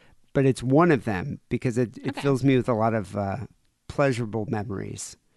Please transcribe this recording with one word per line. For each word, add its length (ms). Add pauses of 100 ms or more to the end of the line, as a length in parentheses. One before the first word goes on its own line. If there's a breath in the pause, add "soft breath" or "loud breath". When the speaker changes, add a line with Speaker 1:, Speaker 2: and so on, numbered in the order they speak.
(320 soft breath)
Speaker 1:
but 140
it's 160
one 280
of 140
them 440
because 300
it, 200
it 120
Speaker 2:
Okay. 100
Speaker 1:
fills 240
me 120
with 120
a 60
lot 200
of, 220
uh, 300 (420)
pleasurable 580
memories. 680 (200 soft breath)